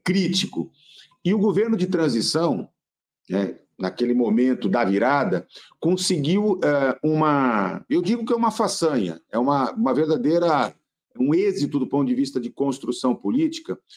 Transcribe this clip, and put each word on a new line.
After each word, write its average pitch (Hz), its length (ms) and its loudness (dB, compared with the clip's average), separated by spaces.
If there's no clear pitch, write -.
crítico. 98 720 -2
E 180 100 2
o 220 60 0
governo 214 360 2
de 180 120 -2
transição, 151 800 0
né, 95 300 -2
naquele 120 380 -2
momento 123 540 2
da 110 160 0
virada, 101 600 0
conseguiu, 185 800 0
eh, 139 400 2
uma, 135 880 2
eu 160 100 2
digo 220 240 0
que 233 80 -2
é 233 40 2
uma 226 160 0
façanha, 139 760 -2
é 107 80 -8
uma, 135 360 0
uma 127 200 0
verdadeira, 151 800 2
um 139 160 2
êxito 156 460 0
do 127 80 -2
ponto 139 180 0
de 123 80 0
vista 131 240 -2
de 120 100 -4
construção 127 640 -2
política, 151 640 -2